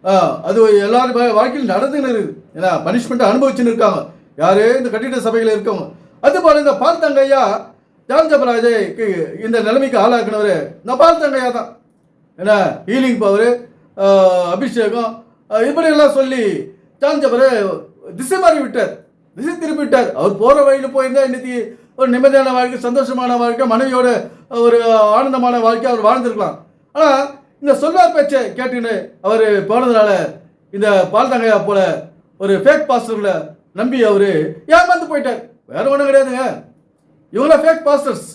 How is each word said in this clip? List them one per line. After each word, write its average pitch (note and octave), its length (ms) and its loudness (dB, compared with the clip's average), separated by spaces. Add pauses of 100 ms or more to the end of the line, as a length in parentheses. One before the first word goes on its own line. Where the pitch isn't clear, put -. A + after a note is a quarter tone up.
ஆ, F#3 380 0
அது G#3+ 360 4
எல்லாரும் A#3+ 360 0
வா-, A#3+ 180 0
வாழ்க்கையில் B3 360 0
நடந்துன்னு C4 400 -2
இருக்குது. G3 240 -4 (220)
ஏன்னா F3 160 -2 (120)
பனிஷ்மெண்ட் A#3 440 -2
அனுபவிச்சுன்னு B3 460 0
இருக்காங்க F#3+ 320 0 (320)
யாரு? G3+ 400 2
இந்த B3 120 -4
கட்டிட A#3+ 280 -6
சபையில A3+ 360 -2
இருக்கவங்க. G3+ 320 -4 (360)
அது C#4+ 200 2
போல D4+ 180 4
இந்த C#4+ 140 0
பால் D#4 260 -2
தங்கையா C#4 420 2 (680)
ஜான் D#4 200 2
ஜெபராஜைக்கு A#3 800 0 (360)
இந்த A3+ 160 -2
நிலைமைக்கு A#3+ 380 0
ஆளாக்குனவரு G#3+ 560 0 (180)
இந்த - 260 -8
பால் E4 240 4
தங்கையா C4 300 -2
தான். A3+ 180 -8 (720)
ஏன்னா G3+ 180 2 (280)
ஹீலிங் B3 340 0
பவரு, G#3 300 2 (480)
ஆ, G3 80 -2 (460)
அபிஷேகம், A3+ 760 -4 (260)
ஆ, G#3+ 100 0
இப்படி D4+ 260 0
எல்லாம் D4 240 4
சொல்லி C4 320 -2 (560)
ஜான் C#4+ 200 0
ஜெபரை C4 300 2 (680)
திசை F#4 240 -4
மாறி E4 200 4
விட்டார், A3 340 -4 (440)
திசை D#4+ 200 -8
திருப்பி D#4 240 -6
விட்டார். B3+ 320 0
அவர் F#3 240 -2
போற C#4 260 4
வழியில C4+ 240 2
போயிருந்தா C4 360 0
இன்னைக்கு B3+ 320 -6 (400)
ஒரு B3+ 160 0
நிம்மதியான C4 420 2
வாழ்க்கை, B3 280 -2
சந்தோஷமான B3 560 -2
வாழ்க்கை, A#3+ 320 -2
மனைவியோட B3+ 400 0 (400)
ஒரு A#3 280 2 (160)
ஆனந்தமான A#3+ 680 2
வாழ்க்கை A3+ 320 0
அவர் A3 160 0
வாழ்ந்திருக்கலாம். A3 500 -2 (380)
ஆனா D4+ 140 4 (500)
இந்த C#4 160 2
சொல்வார் E4+ 360 2
பேச்சை C#4 300 0 (140)
கேட்டுன்னு A#3 540 -6 (120)
அவரு G#3+ 460 0
போனதுனால A3 440 2 (640)
இந்த G3+ 380 0
பால் B3 180 0
தங்கையா A3+ 360 0
போல G3 140 0 (600)
ஒரு G3 160 0
ஃபேக் D4+ 320 2
பாஸ்டர்களை A3+ 440 -2 (400)
நம்பி A#3+ 300 -2
அவரு G3+ 260 2 (380)
ஏமாந்து F4 420 2
போயிட்டார். B3 320 -4 (240)
வேற F#3+ 240 -4
ஒண்ணும் C#4 180 0
கிடையாதுங்க, C4+ 360 0 (880)
இவங்கள C#4+ 240 2
ஃபேக் D#4+ 260 0
பாஸ்டர்ஸ். C#4 520 -2